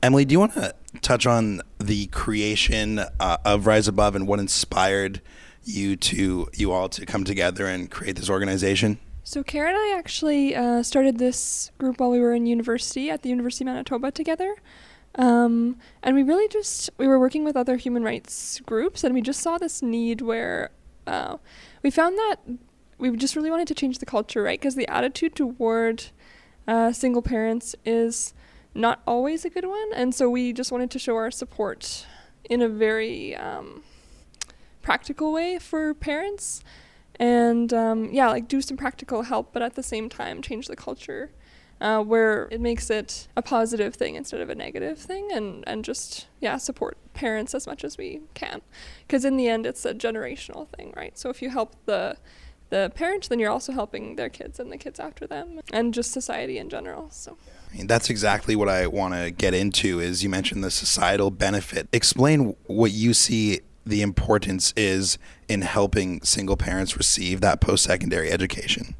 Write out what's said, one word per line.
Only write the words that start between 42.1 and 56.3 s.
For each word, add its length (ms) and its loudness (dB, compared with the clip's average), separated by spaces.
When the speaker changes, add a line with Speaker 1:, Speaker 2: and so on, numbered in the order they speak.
Speaker 2:
it 80 -6
makes 300 -2
it 440 -4
a 80 -2
positive 540 0
thing 180 -4
instead 260 -8
of 100 -6
a 40 -6
negative 440 -8
thing, 340 -10
and, 340 -6
and 180 -6
just, 420 -10
yeah, 200 -4
support 400 -6
parents 400 -4
as 120 -6
much 160 -12
as 140 -10
we 240 -12
can, 260 -10
'cause 160 2
in 140 2
the 100 2
end 180 0
it's 200 -8
a 80 -4
generational 840 -8
thing, 180 -16
right? 240 -16
So 120 -8
if 120 -10
you 80 -6
help 240 -4
the, 300 -2
the 240 0
parent, 360 -4
then 100 0
you're 100 0
also 220 -4
helping 440 -6
their 120 -4
kids 320 -14
and 100 -10
the 60 -14
kids 240 -14
after 260 -12
them, 320 -12
and 220 2
just 180 -2
society 460 -6